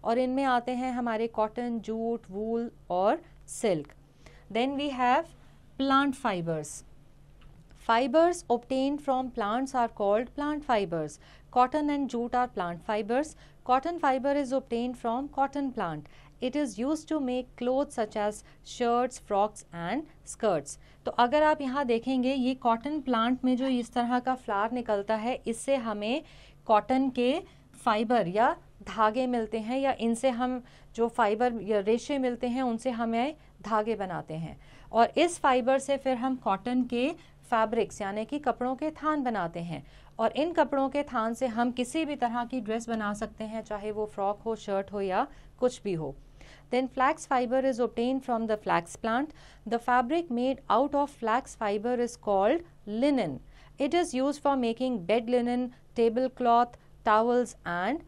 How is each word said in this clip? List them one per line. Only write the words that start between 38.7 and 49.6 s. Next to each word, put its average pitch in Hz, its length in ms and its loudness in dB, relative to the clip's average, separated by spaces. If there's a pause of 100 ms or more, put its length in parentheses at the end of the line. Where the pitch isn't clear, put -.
के 311 160 -4
थान 311 320 -2
बनाते 185 360 -2
हैं, 165 260 -8 (340)
और 226 120 2
इन 320 220 0
कपड़ों 277 360 2
के 285 140 -2
थान 233 300 -2
से 254 140 -2
हम 240 240 0
किसी 247 340 -2
भी 294 100 -4
तरह 240 300 -2
की 254 160 -6
ड्रेस 226 280 -4
बना 214 240 -2
सकते 220 300 -8
हैं, 220 200 -8
चाहे 214 280 -6
वो 214 140 -2
फ्रॉक 208 360 -2
हो, 226 140 -4
शर्ट 196 360 -4
हो 202 100 -4
या 196 260 0 (320)
कुछ 247 240 0
भी 202 100 -2
हो। 151 220 -4 (560)
Then 254 160 0
flax 269 380 0
fiber 254 400 0
is 247 140 0
obtained 247 440 0
from 226 240 -2
the 214 100 0
flax 175 380 -2
plant. 247 380 -2 (340)